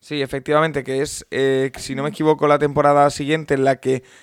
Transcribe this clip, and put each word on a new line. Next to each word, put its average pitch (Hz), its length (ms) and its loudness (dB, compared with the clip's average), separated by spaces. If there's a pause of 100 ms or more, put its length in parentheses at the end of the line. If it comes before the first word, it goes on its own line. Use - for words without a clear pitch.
Sí, 147 200 -8
efectivamente, 143 640 -2
que 135 180 -4
es, - 300 -8
eh, 135 460 0
si - 180 -10
no 135 80 -6
me 151 60 -4
equivoco, 151 380 0
la 147 120 4
temporada 143 500 4
siguiente 147 440 -2
en 135 100 2
la 135 140 2
que 131 260 -2 (180)